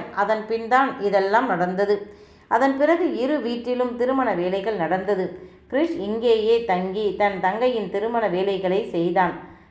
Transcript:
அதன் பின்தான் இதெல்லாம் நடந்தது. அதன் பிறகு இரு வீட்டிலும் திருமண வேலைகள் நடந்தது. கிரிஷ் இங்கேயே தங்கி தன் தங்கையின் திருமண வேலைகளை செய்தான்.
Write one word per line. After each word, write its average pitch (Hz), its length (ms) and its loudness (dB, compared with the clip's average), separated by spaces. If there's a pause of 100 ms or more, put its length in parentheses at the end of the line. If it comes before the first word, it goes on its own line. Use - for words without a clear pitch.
(140)
அதன் 214 320 0
பின்தான் 226 540 0
இதெல்லாம் 202 460 2
நடந்தது. 196 680 0 (340)
அதன் 269 300 2
பிறகு 311 380 2
இரு 269 220 0
வீட்டிலும் 240 580 -2
திருமண 247 380 0
வேலைகள் 190 420 -2
நடந்தது. 185 500 0 (440)
கிரிஷ் 294 280 0
இங்கேயே 226 680 2
தங்கி 190 520 -2
தன் 196 240 0
தங்கையின் 208 500 0
திருமண 220 380 -2
வேலைகளை 185 560 0
செய்தான். 175 500 0 (360)